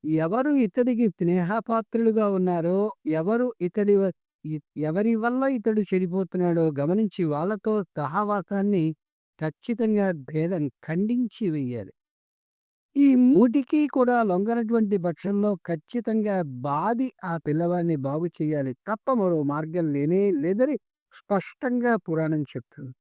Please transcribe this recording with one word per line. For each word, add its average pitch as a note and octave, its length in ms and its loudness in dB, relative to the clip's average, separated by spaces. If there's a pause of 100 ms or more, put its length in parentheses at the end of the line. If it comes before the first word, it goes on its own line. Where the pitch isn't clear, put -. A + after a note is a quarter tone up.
ఎవరు E3 460 0
ఇతడికి A#3+ 580 2
స్నేహపాత్రులుగా G#3+ 1200 0
ఉన్నారో, F#3 600 0 (160)
ఎవరు G#3+ 540 0
ఇతడి G3+ 340 2
వ-, G3 160 2 (340)
ఇ-, D#3 160 -6 (160)
ఎవరి F#3+ 380 0
వల్ల A#3+ 280 -2
ఇతడు A3+ 380 0
చెడిపోతున్నాడో F3 1000 0
గమనించి F#3 440 0
వాళ్ళతో F#3+ 600 -2
సహవాసాన్ని G3 1120 -2 (440)
ఖచ్చితంగా G#3 720 -2
భేదం D#3 560 -4
ఖండించి G#3 840 -4
వెయ్యాలి. B2 420 -6 (1000)
ఈ C#4 200 6
మూటికి C4 720 4
కూడా B3 360 2
లొంగనటువంటి G#3+ 760 0
పక్షంలో G3 580 -2
ఖచ్చితంగా G#3 840 -4
బాది D#3 720 -2 (100)
ఆ E3+ 140 -4
పిల్లవాడిని E3+ 580 0
బాగు C#3+ 300 -4
చేయాలి D3+ 480 -4
తప్ప - 380 -6
మరో F3+ 320 2
మార్గం D#3 500 -2
లేనే F3 380 2
లేదని G3 460 0 (360)
స్పష్టంగా A#3+ 840 -2
పురాణం D#3+ 460 -2
చెప్తుంది. C3 600 -12